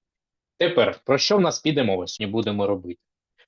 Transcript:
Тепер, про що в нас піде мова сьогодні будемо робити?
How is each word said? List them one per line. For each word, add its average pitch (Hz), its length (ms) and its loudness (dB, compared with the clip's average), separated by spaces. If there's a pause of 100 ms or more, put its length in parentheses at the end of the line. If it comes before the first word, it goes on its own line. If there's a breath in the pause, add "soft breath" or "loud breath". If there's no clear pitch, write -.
(580)
Тепер, 170 460 2
про 135 140 2
що 208 180 2
в 202 40 4
нас 170 200 0
піде 147 240 0
мова 95 220 0
сьогодні 101 260 -8
будемо 104 340 -2
робити? 90 340 -4 (480 soft breath)